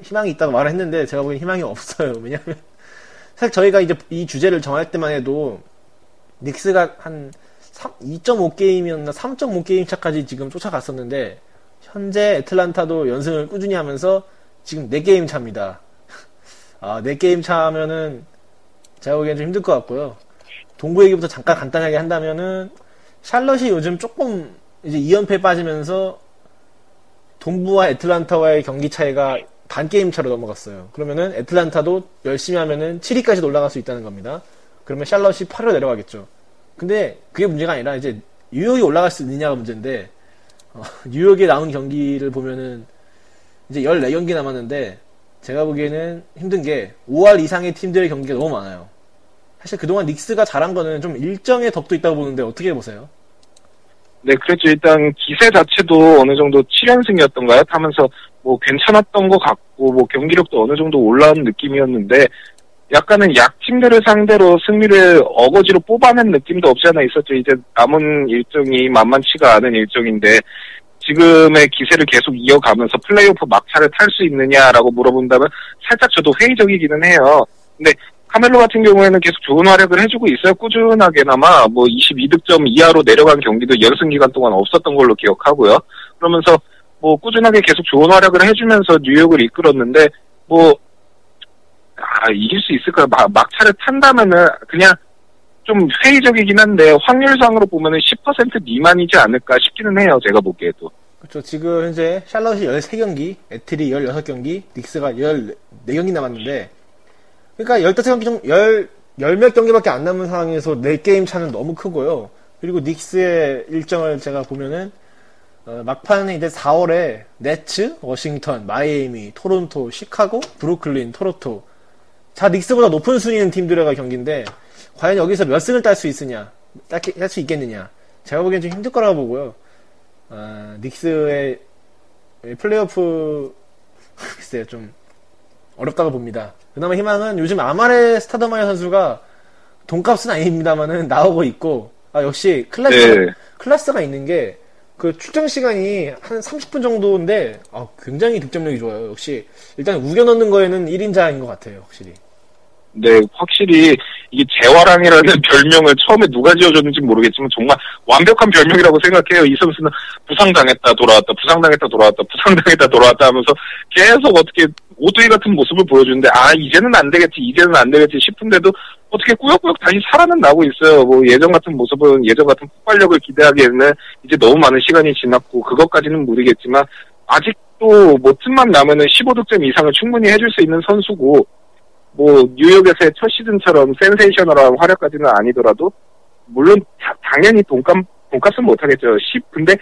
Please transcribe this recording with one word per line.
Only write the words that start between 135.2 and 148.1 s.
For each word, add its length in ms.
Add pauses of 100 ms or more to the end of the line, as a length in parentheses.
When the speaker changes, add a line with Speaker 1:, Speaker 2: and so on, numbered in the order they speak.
Speaker 1:
어렵다고 360
봅니다. 420 (200)
그나마 220
희망은 440
요즘 200
아마레 600
스타더마이어 460
선수가 560 (640)
돈값은 420
아닙니다마는 800
나오고 380
있고, 460 (220)
아, 80
역시 480
클래스, 380 (120)
Speaker 2:
네. 140 (240)
Speaker 1:
클래스가 440
있는 240
게, 320 (400)
그, 200
출장 300
시간이 640 (100)
한 200
삼십 280
분 120
정도인데, 800 (120)
아, 160 (160)
굉장히 360